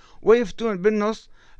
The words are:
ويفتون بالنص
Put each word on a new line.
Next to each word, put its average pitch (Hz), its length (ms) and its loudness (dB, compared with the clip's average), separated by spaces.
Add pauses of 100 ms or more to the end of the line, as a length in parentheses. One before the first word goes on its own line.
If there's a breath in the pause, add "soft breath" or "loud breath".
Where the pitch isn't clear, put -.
(220 loud breath)
ويفتون 220 540 0
بالنص 214 540 -2 (300 soft breath)